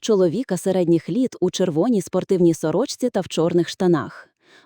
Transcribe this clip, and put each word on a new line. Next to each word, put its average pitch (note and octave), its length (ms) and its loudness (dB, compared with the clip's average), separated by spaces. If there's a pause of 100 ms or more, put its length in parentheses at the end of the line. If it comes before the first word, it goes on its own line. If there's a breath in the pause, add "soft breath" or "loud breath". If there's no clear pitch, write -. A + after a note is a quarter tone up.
чоловіка F#3+ 560 0
середніх F3 520 0
літ A3+ 320 -2
у F3+ 100 0
червоній F3+ 520 0
спортивній F3+ 520 2
сорочці G3 560 -2
та G3+ 100 -2
в - 80 -8
чорних E3 400 0
штанах. E3+ 600 -2 (380 soft breath)